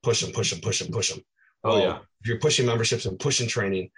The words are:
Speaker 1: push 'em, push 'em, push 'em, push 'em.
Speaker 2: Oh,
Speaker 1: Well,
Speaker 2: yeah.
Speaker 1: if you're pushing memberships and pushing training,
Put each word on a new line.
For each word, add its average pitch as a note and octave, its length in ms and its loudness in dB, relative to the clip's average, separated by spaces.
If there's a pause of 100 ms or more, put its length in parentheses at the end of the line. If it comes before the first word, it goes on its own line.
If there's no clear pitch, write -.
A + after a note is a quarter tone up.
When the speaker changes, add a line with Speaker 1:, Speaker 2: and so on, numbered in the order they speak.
Speaker 1:
push A#2 200 2
'em, F2 100 -6
push F#2+ 200 0
'em, E2+ 80 -8
push G2 220 0
'em, E2+ 60 -8
push E2+ 240 -2
'em. D#2 80 -14 (440)
Speaker 2:
Oh, G#2+ 60 2
Speaker 1:
Well, G#2+ 120 4
Speaker 2:
yeah. - 160 0 (220)
Speaker 1:
if A2 80 -6
you're A2+ 100 -2
pushing D3 260 2
memberships A#2 420 0
and F#2+ 120 -6
pushing B2+ 300 0
training, G2 500 -2